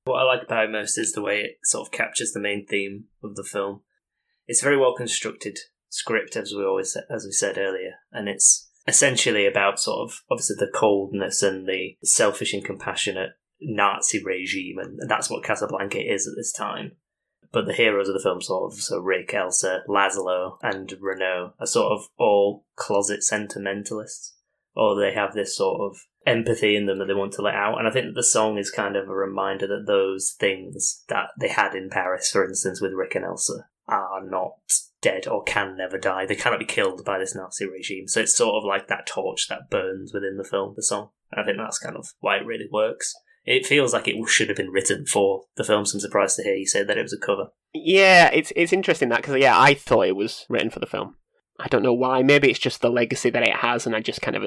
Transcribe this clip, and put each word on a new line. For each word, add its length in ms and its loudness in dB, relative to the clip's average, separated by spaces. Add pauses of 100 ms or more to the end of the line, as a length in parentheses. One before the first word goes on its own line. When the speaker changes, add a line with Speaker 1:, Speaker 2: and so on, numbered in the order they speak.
Speaker 1:
What 140 0
I 40 2
like 200 2
about 220 0
it 60 -2
most 260 -4
is 160 -2
the 80 -6
way 200 -2
it 220 -8
sort 240 -2
of 40 -20
captures 400 -4
the 80 -6
main 260 -4
theme 400 -4 (180)
of 120 -12
the 140 -10
film. 320 -4 (680)
It's 140 0
a 40 0
very 120 4
well 180 4
constructed 600 -6 (320)
script, 460 -2
as 200 -6
we 80 -4
always 300 0
sa-, 80 -8 (120)
as 120 -6
we 60 -12
said 260 0
earlier, 380 -4 (160)
and 180 -6
it's 400 2 (180)
essentially 580 4
about 340 2
sort 300 -4
of, 100 -16 (120)
obviously, 280 -2
the 140 -2
coldness 680 2
and 240 0
the 360 -6
selfish 500 2
and 120 -4
compassionate 680 -4 (300)
Nazi 640 0
regime, 560 -6
and 200 -10 (100)
that's 200 0
what 140 -6
Casablanca 560 -4
is 280 -2
at 80 -10
this 160 -8
time. 420 -8 (580)
But 140 0
the 80 -2
heroes 340 4
of 60 0
the 80 -2
film, 200 0
sort 300 -4
of, 80 -14
so 200 -4
Rick, 340 -2
Elsa, 540 -2
Laszlo, 760 0
and 400 -4
Renault 580 -4
are 60 -8
sort 260 2
of 140 -4 (120)
all 480 4 (100)
closet 480 -2
sentimentalists, 1120 -4 (400)
or 240 4
they 140 2
have 200 -2
this 240 -4
sort 240 0
of 160 -6 (280)
empathy 500 4
in 100 2
them 140 0
that 60 -2
they 80 2
want 200 -2
to 80 -8
let 140 0
out. 240 0
And 80 2
I 40 0
think 160 0
that 80 -10
the 80 -2
song 340 2
is 120 -4
kind 260 -2
of 140 -2
a 60 -8
reminder 520 -2
that 200 -4
those 520 2
things 720 -2
that 200 -2 (100)
they 100 0
had 260 0
in 140 -6
Paris, 420 -2
for 140 4
instance, 360 -4
with 120 -2
Rick 220 -4
and 100 -4
Elsa, 400 -6 (260)
are 320 -2
not 300 -4 (480)
dead 260 0
or 160 -2
can 340 -2
never 200 -6
die. 280 -2
They 100 -2
cannot 240 0
be 60 -8
killed 400 -2
by 120 -2
this 180 -4
Nazi 300 -8
regime. 420 -10
So 140 0
it's 140 4
sort 200 2
of 120 -2
like 200 -2
that 200 -2
torch 420 -4
that 200 -10
burns 440 -4
within 240 -4
the 120 -6
film, 260 -2
the 80 -12
song. 260 -2 (240)
I 100 -2
think 140 -2
that's 220 -6
kind 160 -10
of 120 -14 (120)
why 180 0
it 80 -6
really 260 -8
works. 420 -2 (320)
It 200 2
feels 280 4
like 140 0
it 80 0 (120)
should 220 4
have 80 -2
been 140 -4
written 340 0
for 400 2 (100)
the 80 -4
film, 220 4
so 100 -2
I'm 60 -4
surprised 340 2
to 80 -4
hear 120 2
you 120 -4
say 160 2
that 140 0
it 40 0
was 120 -6
a 120 -8
cover. 220 0 (260)
Speaker 2:
Yeah, 580 8
it's, 240 0
it's 180 2
interesting 360 2
that, 140 2
'cause, 140 0
yeah, 220 8
I 140 10
thought 340 4
it 80 2
was 340 -4
written 200 0
for 100 -10
the 60 -6
film. 300 -6 (440)
I 80 -8
don't 160 4
know 100 6
why. 280 4
Maybe 280 6
it's 100 2
just 220 -2
the 80 4
legacy 400 2
that 180 0
it 80 0
has, 300 0
and 100 0
I 60 -2
just 200 -6
kind 140 -2
of, 120 -6